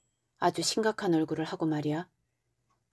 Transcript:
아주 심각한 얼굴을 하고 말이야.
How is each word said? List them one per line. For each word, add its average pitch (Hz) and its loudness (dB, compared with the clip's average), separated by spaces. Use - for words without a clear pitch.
아주 175 0
심각한 208 0
얼굴을 156 2
하고 170 -4
말이야. 151 -2